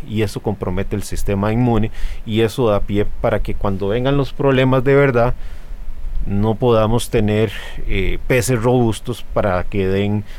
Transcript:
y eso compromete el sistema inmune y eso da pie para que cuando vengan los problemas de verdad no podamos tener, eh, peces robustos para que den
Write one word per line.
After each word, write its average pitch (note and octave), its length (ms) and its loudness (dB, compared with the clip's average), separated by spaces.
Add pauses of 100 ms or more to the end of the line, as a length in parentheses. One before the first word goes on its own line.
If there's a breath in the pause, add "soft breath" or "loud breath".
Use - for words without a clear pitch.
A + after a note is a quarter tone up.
y G#2+ 140 -2
eso G2+ 200 -2
compromete G2 540 -2
el G2+ 60 -2
sistema G2+ 520 0
inmune A2+ 360 2 (340 loud breath)
y A2 180 0
eso A2+ 280 2
da G2+ 120 2
pie G2+ 260 0 (140)
para G#2+ 200 0
que G#2+ 140 -2
cuando G2 320 -2
vengan B2 280 0
los C#3 160 0
problemas C3 520 2
de C3+ 100 4
verdad B2+ 400 4 (960 loud breath)
no G#2 260 2
podamos A2+ 560 2
tener, G#2+ 420 2 (360 loud breath)
eh, F2+ 400 2
peces B2+ 340 0
robustos A#2+ 720 0
para F#2+ 300 0
que F#2+ 240 0
den G2+ 360 0 (160 loud breath)